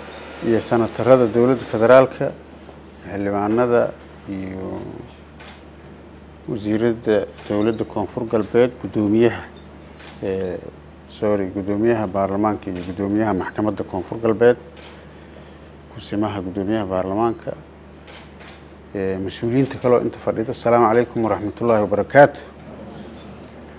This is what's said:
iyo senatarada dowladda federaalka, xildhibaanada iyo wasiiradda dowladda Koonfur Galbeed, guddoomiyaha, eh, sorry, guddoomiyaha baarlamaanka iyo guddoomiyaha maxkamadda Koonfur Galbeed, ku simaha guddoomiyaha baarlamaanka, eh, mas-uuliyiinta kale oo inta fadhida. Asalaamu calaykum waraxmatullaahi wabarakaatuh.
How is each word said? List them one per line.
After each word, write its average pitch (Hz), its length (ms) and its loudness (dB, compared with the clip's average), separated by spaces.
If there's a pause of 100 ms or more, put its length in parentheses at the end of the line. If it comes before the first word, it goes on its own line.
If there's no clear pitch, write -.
(440)
iyo 113 160 2
senatarada 117 680 4
dowladda 120 440 2
federaalka, 123 540 6 (800)
xildhibaanada 104 760 0 (460)
iyo 95 400 -8 (1800)
wasiiradda 110 680 0 (300)
dowladda 110 380 0
Koonfur 107 420 -6
Galbeed, 117 520 2
guddoomiyaha, 107 600 2 (840)
eh, 95 340 -4 (520)
sorry, 104 380 -2
guddoomiyaha 104 600 0
baarlamaanka 98 640 -2
iyo 90 120 -8
guddoomiyaha 101 500 -2
maxkamadda 101 500 -2
Koonfur 95 360 -8
Galbeed, 113 380 4 (1400)
ku - 60 -16
simaha 101 420 -4
guddoomiyaha 98 440 -4
baarlamaanka, 95 680 -2 (1400)
eh, 95 240 -2
mas-uuliyiinta 117 640 -2
kale 123 140 4
oo - 60 2
inta - 180 -6
fadhida. 113 320 -4
Asalaamu 117 360 4
calaykum 117 360 2
waraxmatullaahi 104 600 0
wabarakaatuh. 101 580 4 (1400)